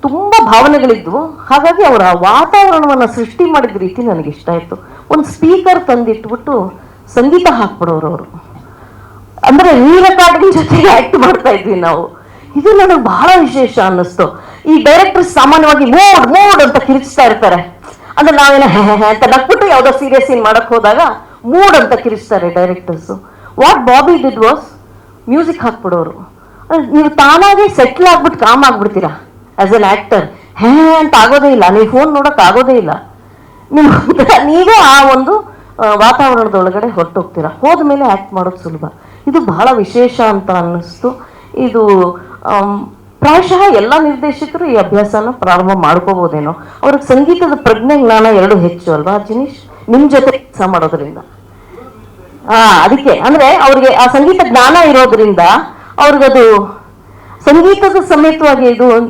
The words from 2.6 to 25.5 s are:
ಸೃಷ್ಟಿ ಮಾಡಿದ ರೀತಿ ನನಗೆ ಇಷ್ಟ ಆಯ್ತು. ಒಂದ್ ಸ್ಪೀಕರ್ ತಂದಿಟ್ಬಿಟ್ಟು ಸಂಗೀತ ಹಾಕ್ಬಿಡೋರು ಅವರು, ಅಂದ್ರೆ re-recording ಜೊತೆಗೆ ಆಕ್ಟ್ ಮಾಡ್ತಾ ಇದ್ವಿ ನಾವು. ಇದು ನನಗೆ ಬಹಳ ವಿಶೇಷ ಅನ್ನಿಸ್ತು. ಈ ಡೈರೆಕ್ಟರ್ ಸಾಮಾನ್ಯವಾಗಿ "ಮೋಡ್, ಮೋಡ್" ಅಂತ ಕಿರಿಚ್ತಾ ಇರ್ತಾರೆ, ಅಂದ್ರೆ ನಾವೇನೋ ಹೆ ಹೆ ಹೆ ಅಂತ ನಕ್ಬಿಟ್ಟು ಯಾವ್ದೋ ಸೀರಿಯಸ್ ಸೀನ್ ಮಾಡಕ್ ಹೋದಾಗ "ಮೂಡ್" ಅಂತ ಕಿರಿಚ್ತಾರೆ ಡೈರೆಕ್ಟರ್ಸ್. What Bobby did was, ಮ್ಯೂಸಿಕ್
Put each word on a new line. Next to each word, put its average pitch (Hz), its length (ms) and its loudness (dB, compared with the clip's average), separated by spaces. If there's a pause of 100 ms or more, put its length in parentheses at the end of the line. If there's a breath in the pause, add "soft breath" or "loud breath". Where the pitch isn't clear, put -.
ಸೃಷ್ಟಿ 240 400 -4
ಮಾಡಿದ 269 320 -2
ರೀತಿ 185 260 -8
ನನಗೆ 165 280 -6
ಇಷ್ಟ - 200 -12
ಆಯ್ತು. 170 380 -10 (220 loud breath)
ಒಂದ್ 302 140 0
ಸ್ಪೀಕರ್ 359 600 0
ತಂದಿಟ್ಬಿಟ್ಟು 226 880 -6 (420 loud breath)
ಸಂಗೀತ 302 360 0
ಹಾಕ್ಬಿಡೋರು 170 580 -4
ಅವರು, - 440 -14 (920 loud breath)
ಅಂದ್ರೆ 339 240 4
re-recording 349 840 4
ಜೊತೆಗೆ 320 360 0
ಆಕ್ಟ್ 247 300 2
ಮಾಡ್ತಾ 359 320 0
ಇದ್ವಿ 196 300 -4
ನಾವು. 170 440 -6 (320 loud breath)
ಇದು 330 160 2
ನನಗೆ 370 320 2
ಬಹಳ 302 260 0 (100)
ವಿಶೇಷ 254 380 -2
ಅನ್ನಿಸ್ತು. 180 640 -4 (240 loud breath)
ಈ 311 160 2
ಡೈರೆಕ್ಟರ್ 359 420 2
ಸಾಮಾನ್ಯವಾಗಿ 294 600 2
"ಮೋಡ್, 330 420 4
ಮೋಡ್" 381 360 4
ಅಂತ 254 140 0
ಕಿರಿಚ್ತಾ 269 460 -2
ಇರ್ತಾರೆ, 196 580 -2 (380 loud breath)
ಅಂದ್ರೆ 294 180 2
ನಾವೇನೋ 277 300 4
ಹೆ 202 160 0
ಹೆ 208 140 2
ಹೆ 214 100 0
ಅಂತ 214 180 0
ನಕ್ಬಿಟ್ಟು 262 420 0
ಯಾವ್ದೋ 269 240 2
ಸೀರಿಯಸ್ 269 360 0
ಸೀನ್ 247 160 -2
ಮಾಡಕ್ 220 260 0
ಹೋದಾಗ 226 320 0 (440 loud breath)
"ಮೂಡ್" 359 320 2
ಅಂತ 254 160 0
ಕಿರಿಚ್ತಾರೆ 214 580 -4
ಡೈರೆಕ್ಟರ್ಸ್. 180 600 -6 (460 loud breath)
What - 280 2
Bobby 262 400 2
did 226 160 -4
was, 226 180 0 (720 soft breath)
ಮ್ಯೂಸಿಕ್ 311 340 -4